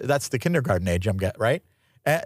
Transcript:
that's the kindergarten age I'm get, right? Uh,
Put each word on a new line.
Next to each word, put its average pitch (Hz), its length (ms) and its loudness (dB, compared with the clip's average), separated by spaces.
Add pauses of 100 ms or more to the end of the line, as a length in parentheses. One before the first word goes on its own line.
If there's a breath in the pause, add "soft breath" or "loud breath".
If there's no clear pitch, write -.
that's 143 260 -2
the 127 100 -4
kindergarten 120 500 0
age 87 180 0
I'm 98 100 0
get, 95 220 -2
right? 127 240 0 (420)
Uh, 156 220 2